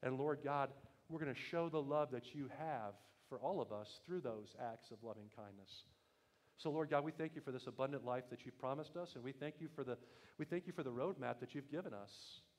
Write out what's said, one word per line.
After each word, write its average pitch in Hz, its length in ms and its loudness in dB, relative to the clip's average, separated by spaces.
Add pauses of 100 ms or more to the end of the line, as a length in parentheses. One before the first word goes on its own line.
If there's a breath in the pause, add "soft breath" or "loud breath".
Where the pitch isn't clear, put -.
And 131 160 2
Lord 147 260 4
God, 139 260 6 (380 loud breath)
we're 160 120 -2
gonna 143 120 2
show 170 380 2
the 156 100 6
love 143 300 6
that 120 240 -4
you 139 240 -2
have 131 360 0 (340)
for 131 100 -4
all 156 240 4
of 110 100 0
us 104 320 -4
through 180 160 0
those 110 400 -2
acts 113 300 -4
of 113 120 -10
loving 107 320 -6
kindness. 98 500 -12 (760 soft breath)
So - 100 0
Lord 151 220 2
God, 143 140 6
we 160 80 0
thank 160 220 -2
you 147 60 -6
for 135 120 -4
this 127 160 -4
abundant 131 360 2
life 127 240 2
that - 160 -8
you've 131 140 -10
promised 143 380 0
us, 175 180 -4
and 120 100 -8
we 135 80 -2
thank 147 280 -4
you 156 140 -6
for 139 100 -2
the, 123 120 0 (400 loud breath)
we 156 80 -2
thank 175 220 0
you 170 80 -6
for 165 80 -2
the 135 80 0
roadmap 123 500 2
that - 140 -6
you've 143 160 -4
given 160 240 -2
us. - 460 -12 (180)